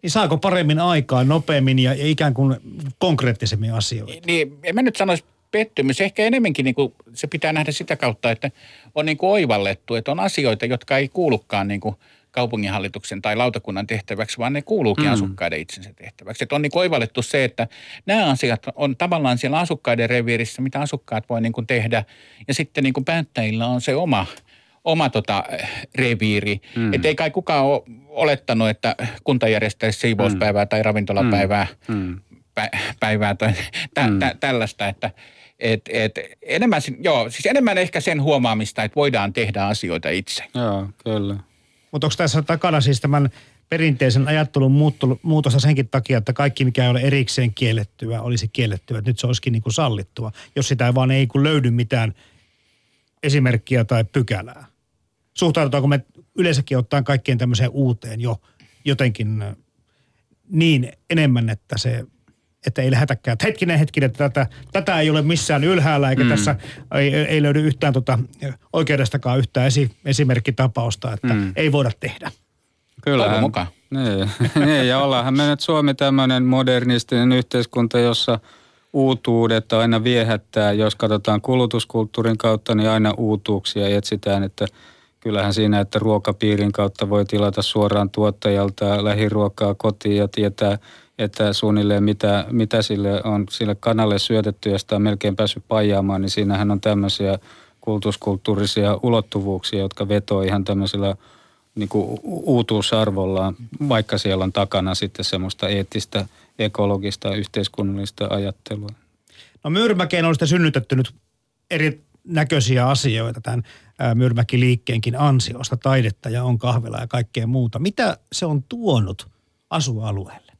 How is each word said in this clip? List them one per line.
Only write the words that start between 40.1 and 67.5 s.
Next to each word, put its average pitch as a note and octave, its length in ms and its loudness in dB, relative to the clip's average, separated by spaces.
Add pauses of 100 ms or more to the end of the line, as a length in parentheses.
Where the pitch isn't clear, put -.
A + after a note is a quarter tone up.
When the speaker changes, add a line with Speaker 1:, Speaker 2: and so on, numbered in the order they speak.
Speaker 3:
Joo, G2+ 320 -2 (160)
kyllä. G2+ 320 -2 (560)
Speaker 1:
Mut D3 120 -2
onks D3+ 140 0
tässä D#3 240 2
takana D#3+ 400 2
siis B2+ 200 4
tämän C#3+ 280 2 (400)
perinteisen C3+ 580 2
ajattelun D3 440 2
muuttu-, C#3 520 2
muutosta D3 360 4
senkin C3+ 300 2
takia, C3 280 0
että A2+ 160 -2
kaikki, C#3 320 0
mikä B2+ 180 2
ei B2 60 4
ole A#2+ 120 2
erikseen C3 520 0
kiellettyä, A2+ 680 -2
olisi A#2+ 260 -2
kiellettyä, G#2+ 500 -4
että G#2 120 -2
nyt A#2+ 100 0
se B2 80 -4
olisikin B2 260 -2
niinku A2 180 -2
sallittua, A2 600 -4 (240)
jos C3+ 120 -2
sitä B2 200 2
ei B2 80 2
vaan C3 160 2
ei C3+ 160 4
kun C#3 160 2
löydy C#3+ 280 4
mitään A2+ 420 0 (1080)
esimerkkiä B2+ 600 2
tai A2+ 200 0
pykälää? G#2+ 600 -4 (680)
Suhtaudutaanko C#3+ 540 2
me C#3+ 120 2 (360)
yleensäkin D3 420 0
ottaen B2+ 260 0
kaikkeen C3 340 0
tämmöiseen B2 360 0
uuteen A#2+ 480 -2
jo A#2 160 -4 (480)
jotenkin, A2+ 560 0
ö, G2+ 140 -8 (960)
niin D#3+ 420 2 (180)
enemmän, C3 400 2
että - 280 -6
se, A#2 280 -2 (640)
että C3 140 -2
ei C3 100 2
lähetäkään, B2+ 420 0
että A2 120 -2
hetkinen, F3 340 2
hetkinen, C#3+ 300 2
että C#3 200 0
tätä, C3 180 0 (240)
tätä F#3+ 280 0
ei D#3 100 4
ole D3+ 120 4
missään D3 420 2
ylhäällä, D3+ 460 4
eikä B2+ 140 2
Speaker 3:
Mm. A#2+ 60 4
Speaker 1:
tässä A2 260 2 (400)
ei, C#3 200 2
ei D3+ 260 2
löydy C#3+ 180 4